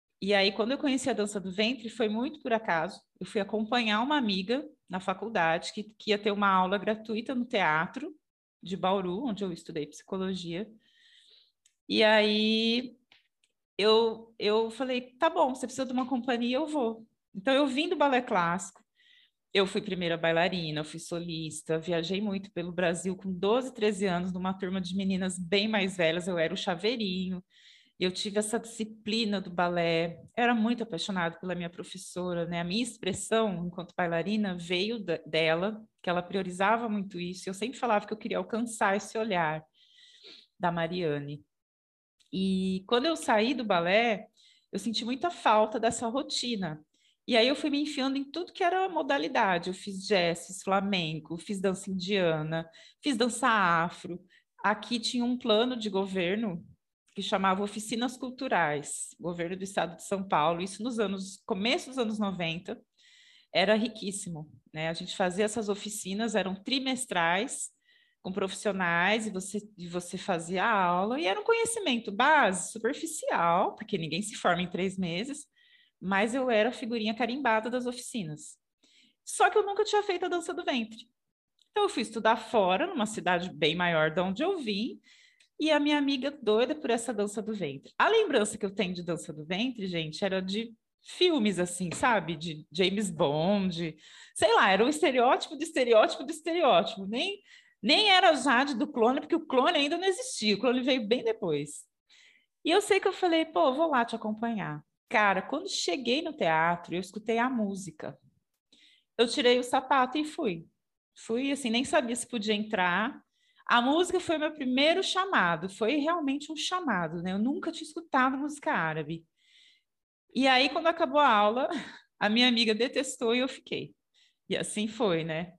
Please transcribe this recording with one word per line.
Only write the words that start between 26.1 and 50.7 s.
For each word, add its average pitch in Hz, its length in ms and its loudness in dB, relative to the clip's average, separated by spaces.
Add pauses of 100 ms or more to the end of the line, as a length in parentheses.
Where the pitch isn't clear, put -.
eu 180 100 0
era 165 160 2
o - 20 -4
chaveirinho, 185 880 -2 (540)
eu 185 140 0
tive 202 260 -4
essa 214 200 0
disciplina 214 840 -4
do 190 100 -10
balé, 170 720 0 (160)
eu 233 80 2
era 240 100 4
muito 220 300 2
apaixonada 170 560 -4
pela 185 160 -4
minha 175 120 -6
professora, 180 800 -6
né? 170 140 -4
A 170 40 -2
minha 196 180 -2
expressão 220 840 -2
enquanto 175 300 -10
bailarina 180 600 -2
veio 185 440 -2
da, 170 160 -2 (100)
dela, 165 580 0 (160)
que - 80 -8
ela 175 140 0
priorizava 190 640 0
muito 202 300 -4
isso, 175 300 -8
eu 190 60 -6
sempre 233 240 -6
falava 208 280 0
que - 60 -8
eu 214 60 -6
queria - 200 -4
alcançar 214 580 0
esse 208 220 -6
olhar 170 460 -2 (920)
da 175 120 0
Mariane. 160 760 -4 (880)
E 190 540 0
quando 247 200 2
eu 320 100 2
saí 240 380 2
do 247 100 -4
balé, 196 640 2 (440)
eu 202 60 -4
senti 214 260 -4
muita 262 260 -2
falta 220 500 4
dessa 233 280 0
rotina. 226 760 -4 (420)
E 233 120 4
aí 233 100 6
eu 285 80 2
fui 311 140 -2
me 285 100 0
enfiando 277 380 -2
em 277 60 -4
tudo 330 280 -10
que - 100 -4
era 370 260 2
modalidade. 269 800 0
Eu 185 40 -4
fiz 190 320 -10
jazz, 175 400 2
fiz - 160 -14
flamenco, 175 760 -2